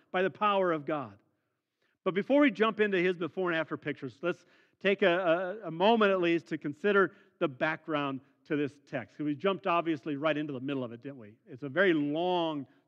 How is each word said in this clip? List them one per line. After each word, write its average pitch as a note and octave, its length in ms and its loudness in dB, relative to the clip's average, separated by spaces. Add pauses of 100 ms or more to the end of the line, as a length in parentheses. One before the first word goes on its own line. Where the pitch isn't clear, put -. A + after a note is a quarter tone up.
(120)
by F3+ 100 0
the F#3 80 0
power G3 420 2
of D3+ 120 -4
God. C#3 300 -6 (880)
But F#3 100 -2
before B3+ 260 2
we C#4+ 100 6
jump G#3 300 0
into G3+ 180 2
his F3+ 180 0
before F3 340 -4
and E3 80 0
after D#3 200 -6
pictures, C#3 420 -10
let's F3 240 -4 (380)
take G3 180 2
a, F3+ 640 2
a, E3+ 40 -8
a - 20 -8
moment G3+ 420 4
at F#3 80 2
least E3+ 280 0
to - 100 -6
consider F#3+ 540 2 (260)
the E3+ 100 0
background C#3+ 720 -4 (280)
to D#3 80 -2
this C#3+ 160 -2 (180)
text. A#2+ 280 -10
We D3 160 -4
jumped F#3+ 320 -2
obviously E3 500 -2
right D3+ 200 0
into D3+ 160 -6
the B2+ 80 -8
middle C3+ 240 -4
of A2+ 80 -10
it, A#2 100 -16
didn't C#3 160 -14
we? G#2+ 140 -20 (160)
It's C#3 140 -16
a C#3+ 60 -8
very F3 260 2
long D#3 720 -2 (220)